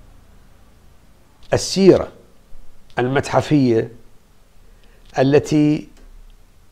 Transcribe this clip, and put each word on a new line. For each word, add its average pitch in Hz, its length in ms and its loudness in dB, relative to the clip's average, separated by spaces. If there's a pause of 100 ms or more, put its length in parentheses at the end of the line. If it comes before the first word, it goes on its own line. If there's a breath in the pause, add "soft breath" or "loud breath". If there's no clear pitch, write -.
(1500)
السيرة 180 580 2 (880)
المتحفية 127 920 0 (1300)
التي 151 680 0 (840)